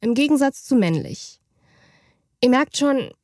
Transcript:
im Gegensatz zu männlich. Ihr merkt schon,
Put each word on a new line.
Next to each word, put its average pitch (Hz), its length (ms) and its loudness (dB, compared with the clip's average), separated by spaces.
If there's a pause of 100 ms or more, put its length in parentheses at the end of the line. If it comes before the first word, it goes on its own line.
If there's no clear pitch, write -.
im 233 140 -2
Gegensatz 277 480 0
zu 269 140 0
männlich. - 640 -2 (1000)
Ihr 247 100 4
merkt 269 260 2
schon, 277 340 -2 (140)